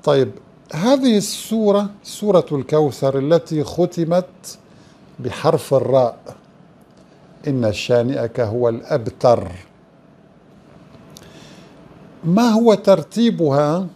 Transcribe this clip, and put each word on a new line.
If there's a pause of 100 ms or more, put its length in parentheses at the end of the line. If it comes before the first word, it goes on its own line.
طيب، (420)
هذه
السورة (140)
سورة
الكوثر
التي
ختمت (640)
بحرف
الراء: (1120)
"إن
شانئك
هو
الأبتر". (2750)
ما
هو
ترتيبها؟